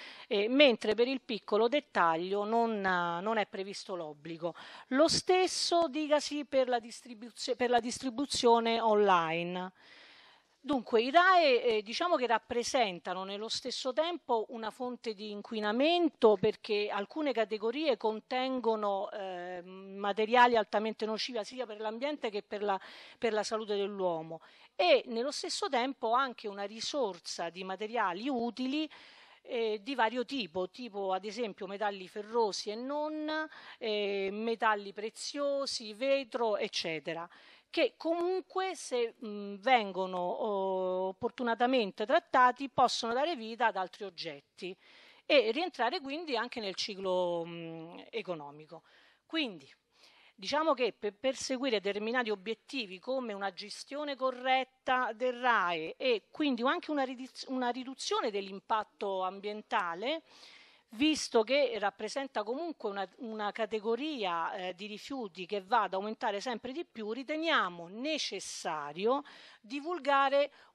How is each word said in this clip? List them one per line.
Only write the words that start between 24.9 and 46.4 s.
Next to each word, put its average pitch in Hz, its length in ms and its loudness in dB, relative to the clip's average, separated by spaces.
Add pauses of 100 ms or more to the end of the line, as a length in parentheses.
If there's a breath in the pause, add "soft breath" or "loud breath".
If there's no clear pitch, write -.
nello 240 260 -4
stesso 370 380 -4
tempo 254 420 0
anche 247 380 0
una 196 140 -8
risorsa 202 840 -4
di 175 140 -10
materiali 202 640 -2
utili, 262 640 -2 (540 loud breath)
eh, 226 380 -2
di 202 140 -6
vario 233 300 2
tipo, 185 440 -4
tipo 202 440 -6
ad 190 100 -2
esempio 208 420 -6
metalli 196 440 -4
ferrosi 214 640 -2
e 208 40 -6
non, 302 560 -4 (460 loud breath)
eh, 202 560 -2
metalli 220 580 0
preziosi, 269 1040 -4
vetro, 233 640 0
eccetera, 165 720 -4 (400 loud breath)
che - 280 0
comunque 359 800 -2
se, 240 440 -4
mh, 208 360 -8
vengono, 196 600 2
oh, 185 920 0
opportunamente 233 960 0
trattati 254 640 4
possono 233 440 2
dare 302 220 0
vita 226 320 0
ad 202 80 0
altri 190 300 -6
oggetti 165 680 -12 (500 loud breath)
e 240 260 6
rientrare 277 480 -2
quindi 285 380 -6
anche 240 240 -6